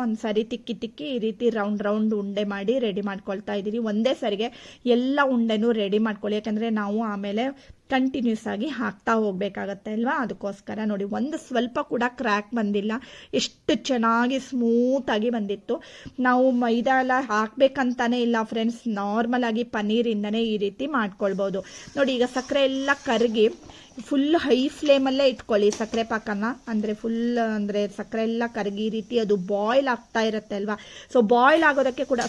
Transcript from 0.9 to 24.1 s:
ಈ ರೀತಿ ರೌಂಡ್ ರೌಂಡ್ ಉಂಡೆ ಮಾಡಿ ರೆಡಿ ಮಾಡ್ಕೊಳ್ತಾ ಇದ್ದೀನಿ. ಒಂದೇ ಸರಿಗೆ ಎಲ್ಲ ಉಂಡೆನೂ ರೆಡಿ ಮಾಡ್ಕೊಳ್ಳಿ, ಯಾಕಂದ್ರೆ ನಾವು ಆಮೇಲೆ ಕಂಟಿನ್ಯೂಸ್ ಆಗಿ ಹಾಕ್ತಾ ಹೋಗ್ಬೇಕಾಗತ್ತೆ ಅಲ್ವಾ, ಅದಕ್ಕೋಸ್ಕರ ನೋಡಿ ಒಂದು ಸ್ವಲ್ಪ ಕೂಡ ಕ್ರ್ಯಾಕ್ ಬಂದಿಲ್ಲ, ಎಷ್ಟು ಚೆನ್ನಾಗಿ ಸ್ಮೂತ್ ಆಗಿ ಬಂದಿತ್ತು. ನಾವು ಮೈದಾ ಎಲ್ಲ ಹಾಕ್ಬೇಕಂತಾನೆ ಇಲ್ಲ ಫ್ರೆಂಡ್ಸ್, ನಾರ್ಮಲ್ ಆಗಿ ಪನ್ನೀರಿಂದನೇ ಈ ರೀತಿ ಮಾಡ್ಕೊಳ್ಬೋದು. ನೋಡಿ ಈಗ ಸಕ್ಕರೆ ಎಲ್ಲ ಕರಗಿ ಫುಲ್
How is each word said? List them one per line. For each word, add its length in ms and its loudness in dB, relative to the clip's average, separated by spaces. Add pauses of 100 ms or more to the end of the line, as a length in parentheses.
ಈ 140 -4
ರೀತಿ 320 0
ರೌಂಡ್ 320 -2
ರೌಂಡ್ 320 0
ಉಂಡೆ 300 -2
ಮಾಡಿ 340 -2
ರೆಡಿ 220 -2
ಮಾಡ್ಕೊಳ್ತಾ 540 -6
ಇದ್ದೀನಿ. 240 -4
ಒಂದೇ 360 0
ಸರಿಗೆ 720 -6
ಎಲ್ಲ 380 2
ಉಂಡೆನೂ 480 2
ರೆಡಿ 260 0
ಮಾಡ್ಕೊಳ್ಳಿ, 380 -2
ಯಾಕಂದ್ರೆ 340 -2
ನಾವು 320 0
ಆಮೇಲೆ 680 -4 (180)
ಕಂಟಿನ್ಯೂಸ್ 560 0
ಆಗಿ 200 -4
ಹಾಕ್ತಾ 460 -4
ಹೋಗ್ಬೇಕಾಗತ್ತೆ 800 -2
ಅಲ್ವಾ, 300 0
ಅದಕ್ಕೋಸ್ಕರ 640 -8
ನೋಡಿ 200 -2
ಒಂದು 340 -4
ಸ್ವಲ್ಪ 440 -2
ಕೂಡ 260 -4
ಕ್ರ್ಯಾಕ್ 460 -2
ಬಂದಿಲ್ಲ, 380 -2 (420)
ಎಷ್ಟು 400 -2
ಚೆನ್ನಾಗಿ 640 0
ಸ್ಮೂತ್ 720 0
ಆಗಿ 200 0
ಬಂದಿತ್ತು. 520 -4 (380)
ನಾವು 300 4
ಮೈದಾ 500 2
ಎಲ್ಲ 180 0
ಹಾಕ್ಬೇಕಂತಾನೆ 1040 0
ಇಲ್ಲ 200 2
ಫ್ರೆಂಡ್ಸ್, 440 -2
ನಾರ್ಮಲ್ 580 0
ಆಗಿ 200 0
ಪನ್ನೀರಿಂದನೇ 800 0
ಈ 140 0
ರೀತಿ 300 -4
ಮಾಡ್ಕೊಳ್ಬೋದು. 760 -2 (360)
ನೋಡಿ 160 2
ಈಗ 100 2 (120)
ಸಕ್ಕರೆ 300 0
ಎಲ್ಲ 260 0 (140)
ಕರಗಿ 440 2 (520)
ಫುಲ್ 360 2